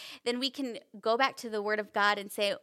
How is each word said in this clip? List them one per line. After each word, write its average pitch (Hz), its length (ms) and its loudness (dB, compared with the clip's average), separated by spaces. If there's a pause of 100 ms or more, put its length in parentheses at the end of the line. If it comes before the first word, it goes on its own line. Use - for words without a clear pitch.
(240)
then 240 140 0
we 269 120 0
can 254 280 -6 (240)
go 226 160 4
back 262 200 4
to 233 120 -8
the 214 120 -2
Word 208 180 0
of 208 140 -6
God 208 240 4
and 202 120 -8
say, 202 320 0